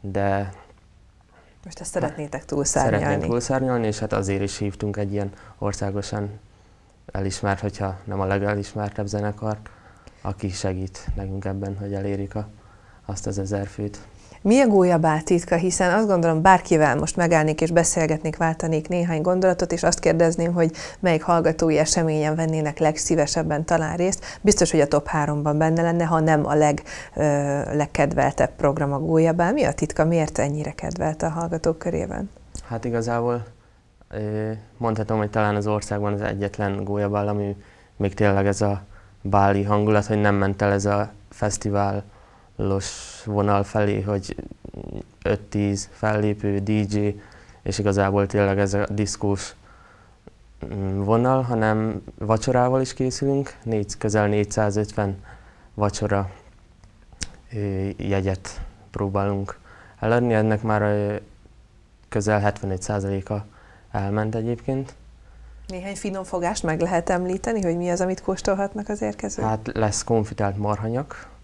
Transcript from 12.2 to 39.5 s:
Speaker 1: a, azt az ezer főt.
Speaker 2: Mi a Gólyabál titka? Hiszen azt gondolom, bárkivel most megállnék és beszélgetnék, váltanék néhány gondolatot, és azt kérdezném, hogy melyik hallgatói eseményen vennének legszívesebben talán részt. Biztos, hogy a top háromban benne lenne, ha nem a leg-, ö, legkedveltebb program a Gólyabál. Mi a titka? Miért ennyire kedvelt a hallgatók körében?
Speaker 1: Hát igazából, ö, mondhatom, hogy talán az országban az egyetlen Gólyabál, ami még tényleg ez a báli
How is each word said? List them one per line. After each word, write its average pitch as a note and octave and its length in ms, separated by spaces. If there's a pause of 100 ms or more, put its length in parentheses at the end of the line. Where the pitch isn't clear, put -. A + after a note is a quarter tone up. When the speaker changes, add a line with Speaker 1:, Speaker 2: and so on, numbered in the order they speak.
Speaker 1:
a, G#2+ 140 (580)
azt G2 200
az G2 120
ezer G2 280
főt. G#2 320 (420)
Speaker 2:
Mi A3+ 200
a C4+ 60
Gólyabál E3+ 560
titka? F3 340
Hiszen F3+ 380
azt A3 120
gondolom, E3+ 360
bárkivel E3 540
most D3+ 200
megállnék D#3 440
és D#3+ 100
beszélgetnék, D#3+ 680
váltanék D#3+ 520
néhány E3+ 320
gondolatot, F3+ 520
és E3+ 100
azt E3 160
kérdezném, E3+ 540
hogy E3 220 (260)
melyik E3 220
hallgatói D#3+ 560
eseményen D#3 560
vennének D#3+ 440
legszívesebben D#3 840
talán E3 320
részt. - 440
Biztos, G3+ 300
hogy D#3+ 100
a D3 80
top D3 180
háromban D3 520
benne D#3+ 240
lenne, E3+ 220
ha D#3+ 160
nem D#3 260
a C#3+ 80
leg-, D3+ 280 (320)
ö, - 80 (540)
legkedveltebb C#3+ 800
program C#3+ 360
a C#3 60
Gólyabál. E3 540
Mi C#4+ 120
a - 80
titka? - 320
Miért E3 340
ennyire D3 340
kedvelt D#3+ 500
a E3 60
hallgatók E3 500
körében? F3 520 (380)
Speaker 1:
Hát A2+ 160
igazából, A#2 600 (680)
ö, G#2+ 400 (260)
mondhatom, A2 420
hogy G#2 120
talán G#2 260
az G#2 100
országban G#2 460
az G2+ 80
egyetlen G2+ 640
Gólyabál, G2+ 440
ami G2+ 280 (400)
még G2 180
tényleg G2 320
ez G2+ 140
a G2+ 220 (400)
báli G2+ 400